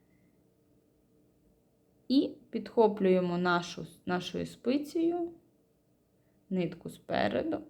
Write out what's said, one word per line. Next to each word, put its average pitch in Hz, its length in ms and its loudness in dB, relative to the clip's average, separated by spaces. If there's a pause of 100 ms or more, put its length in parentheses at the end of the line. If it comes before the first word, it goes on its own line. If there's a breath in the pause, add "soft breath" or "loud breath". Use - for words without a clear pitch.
(2000 soft breath)
І 277 240 2 (180)
підхоплюємо 190 880 2
нашу, 175 500 0 (180)
нашою 180 400 -4
спицею 330 840 -2 (1200)
нитку 175 400 -4
спереду. - 800 -2